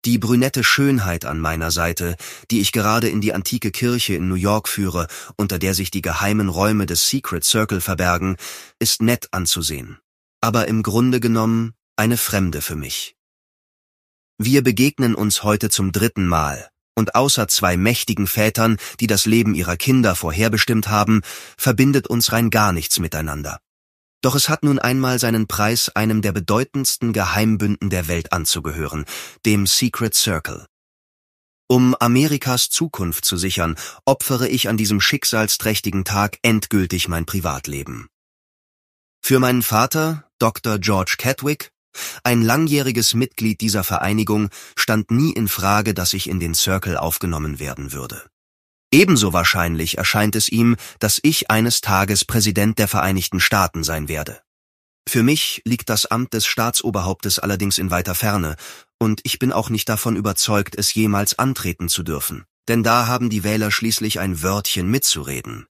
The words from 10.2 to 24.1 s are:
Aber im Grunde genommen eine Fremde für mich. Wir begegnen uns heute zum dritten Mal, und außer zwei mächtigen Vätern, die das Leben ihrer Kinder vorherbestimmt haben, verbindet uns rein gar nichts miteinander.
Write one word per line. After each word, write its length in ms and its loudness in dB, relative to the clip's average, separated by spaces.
Aber 280 2
im 160 0
Grunde 340 2
genommen 560 0
eine 220 2
Fremde 440 0
für 140 -6
mich. 400 -8
Wir 240 4
begegnen 540 2
uns 260 0
heute 280 2
zum 200 0
dritten 380 0
Mal, 420 -2
und 220 0
außer 320 2
zwei 280 2
mächtigen 520 0
Vätern, 480 2
die 80 0
das 180 2
Leben 300 4
ihrer 200 -2
Kinder 380 2
vorherbestimmt 720 0
haben, 360 2
verbindet 480 2
uns 240 0
rein 200 2
gar 220 2
nichts 280 -2
miteinander. 580 -6